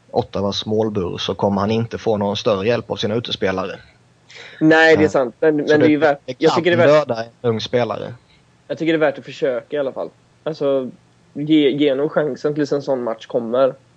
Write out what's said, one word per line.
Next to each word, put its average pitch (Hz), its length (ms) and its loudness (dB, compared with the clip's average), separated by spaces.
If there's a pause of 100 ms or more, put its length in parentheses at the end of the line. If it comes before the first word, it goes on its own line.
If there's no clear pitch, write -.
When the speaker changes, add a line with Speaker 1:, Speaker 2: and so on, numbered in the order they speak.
(120)
Speaker 1:
Ottawas 98 540 -4
målbur, 107 520 -2
så - 180 -6
kommer 101 260 0
han 104 100 0
inte 113 260 -2
få 110 200 -2
någon 101 200 -2
större 101 300 -2
hjälp 117 240 -2
av 98 40 -6
sina 107 200 -4
utespelare. 95 640 -4 (800)
Speaker 2:
Nej, 160 380 6
det 151 60 4
är - 20 4
Speaker 1:
Eh, 151 40 4
Speaker 2:
sant. 127 300 -2
Men, 156 280 2
Speaker 1:
så 147 60 4
Speaker 2:
men 151 60 6
det 147 60 4
är 151 40 6
ju 147 100 4
Speaker 1:
det, 156 80 0
Speaker 2:
värt, 139 180 0
Speaker 1:
det 127 120 -10
Speaker 2:
jag 160 140 2
Speaker 1:
kan 170 120 0
Speaker 2:
tycker 170 140 2
det 170 60 4
är - 40 6
värt, 147 200 4
Speaker 1:
döda 113 160 -4
en 117 60 -14 (120)
ung 113 200 -2
spelare. 110 520 -4 (540)
Speaker 2:
jag 147 100 -8
tycker 165 160 0
det 165 40 2
är 151 140 2
värt - 60 -6
att 135 80 -16
försöka 135 500 -4
i 147 40 -2
alla 131 120 -2
fall. 98 180 -8 (340)
Alltså, 139 460 -2 (460)
ge, 147 340 4
ge 139 260 2
nog 147 160 -2
chansen 151 440 -2
tills 147 160 -2
en 143 100 -2
sån 131 220 -2
match 113 220 -6
kommer. 123 480 0 (240)